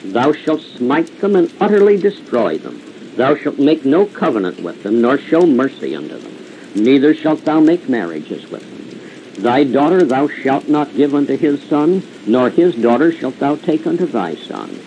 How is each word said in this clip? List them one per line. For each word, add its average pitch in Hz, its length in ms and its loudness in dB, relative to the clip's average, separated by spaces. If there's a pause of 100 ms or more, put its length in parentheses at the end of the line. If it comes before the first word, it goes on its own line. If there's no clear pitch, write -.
Thou 117 300 0
shalt 156 280 -2 (140)
smite 139 460 -2
them 202 140 0
and 175 140 2 (120)
utterly 208 360 4
destroy 120 600 -2
them. 60 240 -12 (340)
Thou 135 200 2
shalt - 240 -6
make 151 260 2
no 160 200 4
covenant 113 560 -4
with 85 220 -10
them, 107 160 0
nor 123 180 4
show 165 280 2
mercy 127 500 0
unto 73 200 -12
them. - 160 -16 (440)
Neither 131 380 4
shalt 156 320 -2
thou 156 140 2
make 160 280 4
marriages 85 640 -6
with - 100 -12
them. - 80 -20 (720)
Thy 120 240 2
daughter 147 400 2
thou 135 240 2
shalt 135 400 -2
not 147 300 0
give 143 180 2
unto 135 220 0
his 143 220 0 (100)
son, 160 320 2 (260)
nor 123 220 2
his 170 260 2
daughter 120 360 2
shalt 131 280 -8
thou 143 160 0
take 156 320 -2
unto 175 180 -2
thy 95 300 -4
son. - 340 -12 (180)